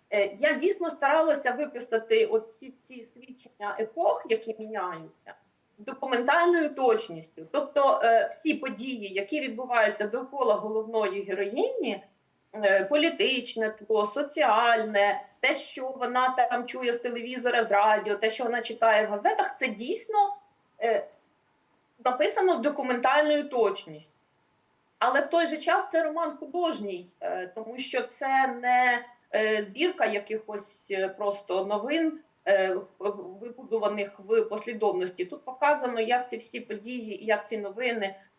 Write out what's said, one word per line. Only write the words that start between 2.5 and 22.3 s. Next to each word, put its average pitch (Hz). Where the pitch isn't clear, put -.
всі 240
свідчення 240
епох, 220
які 220
міняються, 180
з 208
документальною 285
точністю. 190
Тобто, 277
е, 226
всі -
події, 226
які 196
відбуваються 233
довкола 254
головної 214
героїні, 214
е, 196
політичне 254
тло, 214
соціальне, 226
те, 277
що 262
вона 254
там 247
чує 254
з 240
телевізора, 240
з 208
радіо, 208
те, 220
що 247
вона 233
читає 220
в 202
газетах, 381
це 262
дійсно, 403
е, 214
написано 320